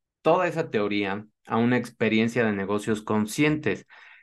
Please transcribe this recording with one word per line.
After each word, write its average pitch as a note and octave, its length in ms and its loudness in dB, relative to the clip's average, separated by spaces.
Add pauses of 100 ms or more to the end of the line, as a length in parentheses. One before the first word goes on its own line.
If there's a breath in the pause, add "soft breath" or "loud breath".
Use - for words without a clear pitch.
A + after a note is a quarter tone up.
(220)
toda F3 260 4
esa D#3+ 220 -4
teoría G#2 560 -2 (200)
a A2+ 120 -2
una A#2+ 200 2
experiencia A2+ 680 0
de A2 80 2
negocios G2+ 500 -2
conscientes A2 840 -2 (360 loud breath)